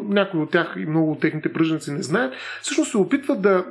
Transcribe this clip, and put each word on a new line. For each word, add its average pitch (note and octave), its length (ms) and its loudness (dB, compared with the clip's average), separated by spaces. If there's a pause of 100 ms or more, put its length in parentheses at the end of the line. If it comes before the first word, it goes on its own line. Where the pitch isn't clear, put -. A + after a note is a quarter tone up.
някои G3 300 2
от D3+ 120 -2
тях E3+ 260 2
и F#3 80 -6
много D#3 260 2
от D3 80 -4
техните D#3 340 -2
пръжници D#3+ 380 0
не C#3+ 120 -4
знаят, A3+ 300 -2 (280)
всъщност - 300 -2
се A#3 60 0
опитват G#3 440 0
да, F#3 300 4